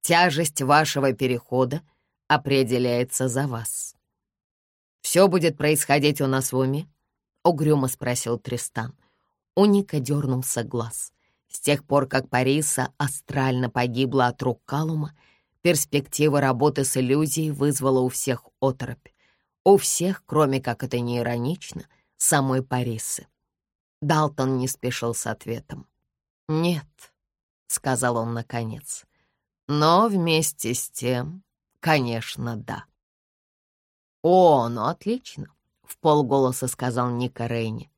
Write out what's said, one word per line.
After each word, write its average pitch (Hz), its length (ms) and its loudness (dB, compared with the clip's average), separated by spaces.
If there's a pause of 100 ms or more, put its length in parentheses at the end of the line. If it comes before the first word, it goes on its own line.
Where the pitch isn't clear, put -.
«Тяжесть 170 600 2
вашего 139 520 2
перехода 127 720 -2 (480)
определяется 127 960 2
за 135 200 -2
вас». - 480 -8 (1040)
«Всё 185 260 4
будет 165 300 2
происходить 147 640 2
у 139 80 0
нас 131 240 -2
в 131 40 -2
уме?» 131 320 -2 (540)
угрюмо 147 460 2
спросил 120 500 -4
Тристан. 120 580 -8 (600)
У 196 80 6
Ника 202 340 2
дёрнулся 131 640 -4
глаз. 117 500 -8 (360)
С - 100 -14
тех - 260 -2
пор, 139 220 2
как 135 220 -2
Париса 131 720 0
астрально 131 720 -2
погибла 123 580 0
от - 140 -6
рук 123 220 -4
Калума, 151 540 -6 (440)
перспектива 147 760 0
работы 139 440 2
с - 120 -2
иллюзией 147 540 0
вызвала 135 500 0
у 127 80 0
всех - 360 -4 (160)
оторопь. 131 480 -4 (560)
У 196 120 8
всех, - 500 0
кроме, 139 340 2
как 127 240 -6
это 123 160 -4
не 120 180 -2
иронично, 120 680 -6 (280)
самой 135 460 0
Парисы. 123 640 -6 (760)
Далтон 143 580 0
не 127 100 -2
спешил 117 460 -6
с - 120 -8
ответом. - 640 -10 (600)
«Нет», 160 380 -2 (800)
сказал 127 500 -2
он 117 180 -4
наконец, 113 680 -8 (640)
«но 160 420 4
вместе 160 680 0
с - 160 -8
тем, 127 520 -6 (380)
конечно, 120 760 -2
да». 101 280 -12 (1400)
«О, 160 460 6
ну 117 180 -4
отлично», 196 640 -6 (340)
вполголоса 135 840 2
сказал 123 420 -2
Ника 120 360 -4
Рейни. 113 520 -6